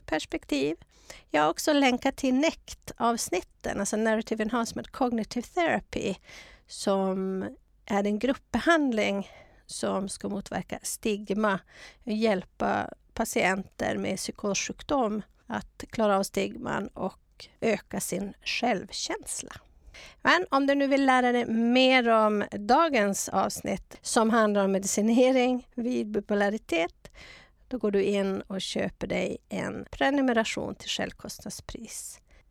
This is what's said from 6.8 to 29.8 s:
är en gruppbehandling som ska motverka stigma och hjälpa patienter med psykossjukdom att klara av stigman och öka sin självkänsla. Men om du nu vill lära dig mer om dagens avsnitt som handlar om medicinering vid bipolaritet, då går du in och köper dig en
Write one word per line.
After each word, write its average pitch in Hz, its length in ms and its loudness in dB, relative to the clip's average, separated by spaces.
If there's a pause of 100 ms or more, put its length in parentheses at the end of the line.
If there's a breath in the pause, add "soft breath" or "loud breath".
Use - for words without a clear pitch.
är 202 180 0
en 208 160 0
gruppbehandling 240 1120 0 (360 loud breath)
som 196 440 -4
ska - 200 -8
motverka - 540 -8
stigma 208 760 -2 (460 loud breath)
och 226 60 -4
hjälpa 208 800 0 (240)
patienter 196 840 -2
med 196 200 -4
psykossjukdom 214 1040 -4 (260)
att - 420 -10
klara 208 280 2
av 196 60 2
stigman 202 640 -4
och - 600 -10 (140)
öka 196 380 -2
sin 190 340 -6 (100)
självkänsla. - 1120 -4 (680 loud breath)
Men 339 300 4
om 277 160 4
du 277 80 4
nu 277 120 2
vill 277 180 4
lära 254 260 6
dig 240 140 2
mer 240 640 4
om 214 420 4
dagens 214 800 2
avsnitt - 720 -2
som 226 280 2
handlar 214 360 4
om 196 60 2
medicinering 247 1040 2
vid 233 360 -2
bipolaritet, 214 1000 -2 (560 loud breath)
då 254 100 -6
går 208 140 0
du 196 120 2
in 196 380 0
och 190 200 -8
köper 202 460 -4
dig 185 300 -2 (120)
en - 420 -6